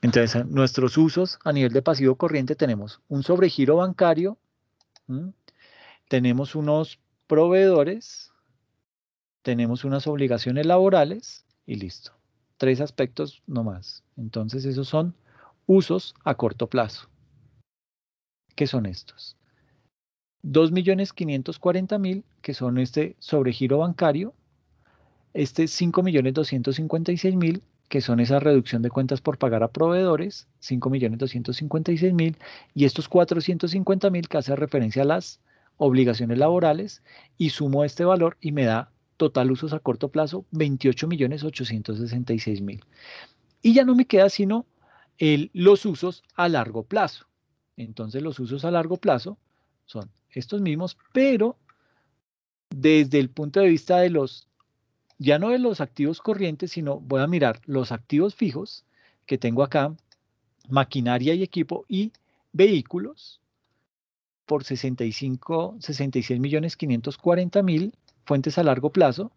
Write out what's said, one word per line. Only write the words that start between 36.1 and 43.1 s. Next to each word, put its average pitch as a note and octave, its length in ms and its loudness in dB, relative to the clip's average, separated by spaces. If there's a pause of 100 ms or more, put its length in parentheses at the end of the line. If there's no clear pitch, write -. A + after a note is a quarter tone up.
laborales, E3+ 680 0 (340)
y D#3+ 120 0
sumo C#3+ 340 0
este D3 220 -2
valor F3 340 2
y D#3 120 -6
me C#3+ 140 0
da A2+ 260 -2 (260)
total C3+ 340 2
usos D3 220 -4
a D#3 60 -6
corto C3 300 -4
plazo, D#3 420 -4
veintiocho C#3+ 560 0
millones D3 360 -2
ochocientos A2 540 -8
sesenta A#2+ 360 -4
y A2+ 60 -2
seis G#2 220 -6
mil. G2+ 220 -10 (800)